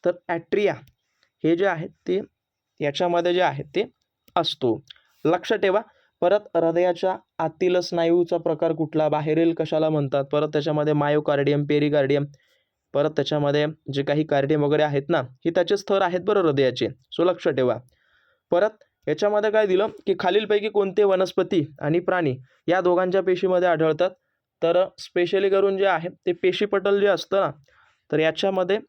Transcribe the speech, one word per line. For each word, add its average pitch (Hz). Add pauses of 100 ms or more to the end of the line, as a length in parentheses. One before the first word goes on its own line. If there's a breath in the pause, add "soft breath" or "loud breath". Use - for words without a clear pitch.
तर 175 (180)
ॲट्रिया 170 (680)
हे 160
जे 190
आहे, 170
ते - (600)
याच्यामध्ये 170
जे 180
आहे, 143
ते - (420)
असतो. 131 (400 loud breath)
लक्षात 170
ठेवा. 196 (400 soft breath)
परत 190 (140)
हृदयाच्या 175 (220)
आतील 180
स्नायूचा 170
प्रकार 165
कुठला, 156
बाहेरील 156
कशाला 160
म्हणतात, 143
परत 147
त्याच्यामध्ये 151
मायोकार्डियम, 147
पेरिकार्डियम, 147 (720 soft breath)
परत 147
त्याच्यामध्ये 147 (260)
जे 139
काही 147
कार्डियम 147
वगैरे 151
आहेत 143
ना, 165
हे 131
त्याचे 180
स्तर 196
आहेत 175
बरं 202
हृदयाचे. 135
So -
लक्षात 180
ठेवा. 127 (760)
परत 196 (380)
याच्यामध्ये 208
काय 214
दिलं 190 (200)
की 190
खालीलपैकी 208
कोणते 202
वनस्पती 185 (140)
आणि 151
प्राणी 175 (320 soft breath)
या 180
दोघांच्या 180
पेशीमध्ये 180
आढळतात, 160 (520)
तर 170
specially 190
करून 196
जे 196
आहे 170
ते -
पेशीपटल 196
जे 202
असतं 190
ना, 160 (600 soft breath)
तर 151
याच्यामध्ये 185 (100)